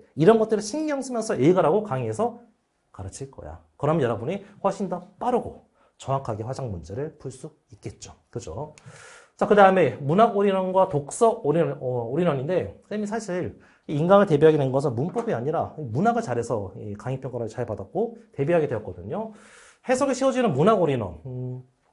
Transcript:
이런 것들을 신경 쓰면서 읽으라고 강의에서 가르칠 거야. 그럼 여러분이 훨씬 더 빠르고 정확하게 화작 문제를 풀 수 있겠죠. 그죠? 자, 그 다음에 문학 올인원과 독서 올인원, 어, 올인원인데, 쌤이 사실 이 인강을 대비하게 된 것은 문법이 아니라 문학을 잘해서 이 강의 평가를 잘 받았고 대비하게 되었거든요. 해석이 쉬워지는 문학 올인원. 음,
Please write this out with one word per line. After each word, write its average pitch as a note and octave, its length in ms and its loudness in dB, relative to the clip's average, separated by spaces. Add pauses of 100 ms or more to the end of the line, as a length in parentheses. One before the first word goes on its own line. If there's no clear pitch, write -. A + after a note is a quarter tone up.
(160)
이런 F#3 220 8
것들을 G#3+ 240 2
신경 D4 400 -4
쓰면서 A3+ 340 -4
읽으라고 F3 480 4
강의에서 C3 580 -4 (500)
가르칠 F#2+ 400 -14
거야. - 300 -18 (160)
그럼 D3+ 240 0
여러분이 A#2 440 -2 (180)
훨씬 F#3+ 260 -2
더 F3 180 -8 (120)
빠르고 - 460 -4 (320)
정확하게 C3 460 -4
화작 C3 260 -8
문제를 G2 480 -10
풀 C3+ 140 -14
수 D#3 200 -16 (200)
있겠죠. - 420 -16 (160)
그죠? A#2+ 460 -12 (600)
자, G3 100 0
그 G#3 80 6
다음에 F#3+ 400 6
문학 G3 420 2
올인원과 F#3+ 520 2
독서 A3 540 0
올인원, D3 380 0
어, B2 300 -4
올인원인데, D3 680 -2 (100)
쌤이 G#3 180 -6
사실 F3+ 520 -6 (280)
이 D#3+ 80 -4
인강을 F#3+ 320 6
대비하게 D#3 300 6
된 C3+ 140 2
것은 C#3 220 0
문법이 F3+ 400 -2
아니라 B2+ 440 -4
문학을 E3 440 0
잘해서 A#2 560 -4
이 G#2+ 160 -10
강의 C3 260 -8
평가를 A#2+ 280 -8
잘 A#2 180 -8
받았고 C3 520 -6 (160)
대비하게 D3+ 340 0
되었거든요. A#2+ 640 -8 (580)
해석이 C4 240 0
쉬워지는 B3 400 2
문학 F#3+ 260 4
올인원. A#2+ 460 0
음, B2+ 380 -10 (300)